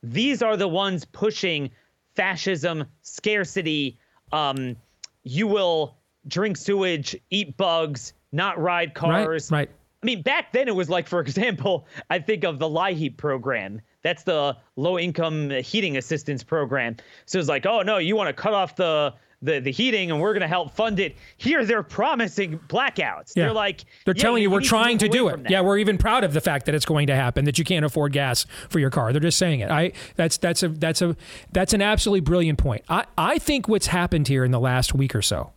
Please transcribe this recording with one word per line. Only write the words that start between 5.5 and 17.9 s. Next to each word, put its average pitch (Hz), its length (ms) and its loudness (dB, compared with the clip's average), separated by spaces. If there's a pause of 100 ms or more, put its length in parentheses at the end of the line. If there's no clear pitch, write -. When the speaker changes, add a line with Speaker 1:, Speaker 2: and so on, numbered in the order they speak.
Speaker 1:
drink 196 280 -2
sewage, 185 600 -2 (140)
eat 185 260 -4
bugs, 165 560 -2 (200)
not 175 280 -2
ride 170 280 0
Speaker 2:
Right, - 60 -16
Speaker 1:
cars. 160 560 -2
Speaker 2:
right. 147 200 0 (320)
Speaker 1:
I 214 40 -4
mean, 233 140 -2
back 285 320 -2
then 254 160 0
it 208 80 -2
was 175 140 -2
like, 175 180 -2
for 175 120 0
example, 185 680 -2 (240)
I 175 80 0
think 196 260 -2
of 160 140 -4
the 160 100 -2
LIHEAP 160 480 -2
program. 117 640 -4 (220)
That's 170 220 -2
the 143 300 0 (220)
low-income 160 760 -2
heating 143 460 -2
assistance 143 460 -4
program. 127 540 -2 (280)
So - 140 -4
it's 151 100 -2
like, 143 160 -2
"Oh, 214 160 2
no, 202 160 0